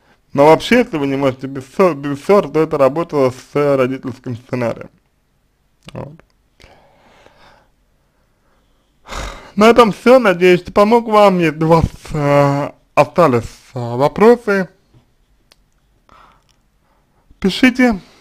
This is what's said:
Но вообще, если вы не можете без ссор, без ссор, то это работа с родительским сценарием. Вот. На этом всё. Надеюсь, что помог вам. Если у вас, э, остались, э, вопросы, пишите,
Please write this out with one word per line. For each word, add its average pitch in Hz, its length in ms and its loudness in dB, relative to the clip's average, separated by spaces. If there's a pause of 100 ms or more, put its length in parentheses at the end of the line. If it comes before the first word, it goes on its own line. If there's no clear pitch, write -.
(320)
Но 143 140 2
вообще, 160 320 2
если 233 180 -4
вы 139 100 -4
не 139 100 -4
можете 135 300 -4
без 135 200 -14
ссор, 180 280 0
без 139 300 -10
ссор, 190 240 2
то 151 120 -2
это 156 180 -2
работа 139 520 0
с 143 460 -2
родительским 131 600 -6
сценарием. - 540 -10 (1040)
Вот. - 220 -14 (3500)
На 208 120 4
этом 233 240 2
всё. 254 260 2
Надеюсь, 180 420 2
что - 120 -18
помог 226 340 0
вам. 208 320 4
Если 160 260 -2
у 160 40 0
вас, 165 180 4 (260)
э, 143 580 0 (240)
остались, 143 560 0 (240)
э, 127 40 -12 (180)
вопросы, 196 720 0 (2750)
пишите, 247 600 0 (200)